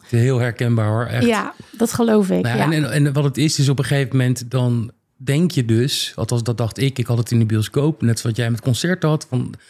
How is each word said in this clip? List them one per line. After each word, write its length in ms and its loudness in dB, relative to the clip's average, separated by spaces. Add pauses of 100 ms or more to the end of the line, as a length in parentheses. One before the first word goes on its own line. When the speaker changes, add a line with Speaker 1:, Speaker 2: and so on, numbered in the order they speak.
Speaker 1:
Heel 360 2
herkenbaar 500 0
hoor, 180 0
echt. 200 0
Speaker 2:
Ja, 280 0 (220)
dat 160 -2
geloof 380 2
ik, 120 0
Speaker 1:
Nou 140 -2
ja, 80 0
Speaker 2:
ja. 80 2
Speaker 1:
en, 180 0
en, 160 2
en 60 0
wat 120 2
het 140 -2
is, 200 0
is 100 2
op 100 2
een 60 0
gegeven 320 0
moment 340 0
dan 400 0 (260)
denk 340 0
je 140 0
dus, 520 0
althans 260 -2
dat 160 -2
dacht 200 -4
ik, 200 -2
ik 80 -4
had 120 0
het 120 -4
in 80 2
de 80 4
bioscoop, 560 0
net 160 0
zoals 180 -4
jij 140 -2
met 100 -4
concerten 480 -2
had, 200 -2
van 260 -4 (160)